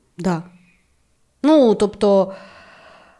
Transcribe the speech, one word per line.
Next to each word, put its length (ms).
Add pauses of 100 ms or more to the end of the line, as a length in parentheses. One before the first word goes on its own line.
(180)
Да. 260 (1000)
Ну, 320
тобто, 580 (840)